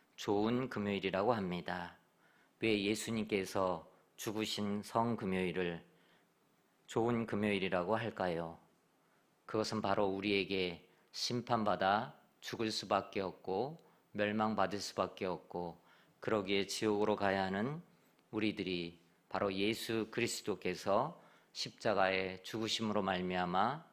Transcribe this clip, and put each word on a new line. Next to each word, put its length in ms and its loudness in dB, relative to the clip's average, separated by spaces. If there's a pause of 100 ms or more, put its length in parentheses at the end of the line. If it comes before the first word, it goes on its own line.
(180)
좋은 500 2
금요일이라고 640 0
합니다. 640 -2 (600)
왜 240 2
예수님께서 1080 0 (280)
죽으신 640 -2
성금요일을 1000 0 (1040)
좋은 400 0
금요일이라고 680 2
할까요? 640 -2 (840)
그것은 360 -2
바로 260 2
우리에게 800 0 (280)
심판받아 1000 2 (280)
죽을 300 -2
수밖에 500 0
없고 600 -4 (300)
멸망받을 680 0
수밖에 440 -4
없고 580 -6 (380)
그러기에 480 0
지옥으로 480 2
가야 300 2
하는 420 -2 (440)
우리들이 680 -2 (280)
바로 260 0
예수 580 0
그리스도께서 1120 0 (300)
십자가의 920 0
죽으심으로 580 0
말미암아 920 0